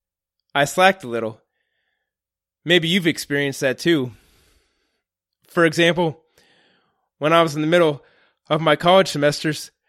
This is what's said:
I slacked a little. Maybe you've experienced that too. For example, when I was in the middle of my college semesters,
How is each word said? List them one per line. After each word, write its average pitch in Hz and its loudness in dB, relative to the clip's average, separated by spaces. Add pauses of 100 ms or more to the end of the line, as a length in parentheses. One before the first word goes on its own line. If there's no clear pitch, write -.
(520)
I 139 2
slacked 190 2
a 127 -12
little. 113 -8 (1200)
Maybe 165 2
you've 175 0
experienced 143 -4
that 131 -2
too. 147 0 (1400)
For - -20
example, 165 -4 (920)
when 151 -2
I 170 4
was 160 0
in 151 -6
the 151 -2
middle 160 2 (460)
of 151 0
my 156 2
college 175 4
semesters, 147 -4 (180)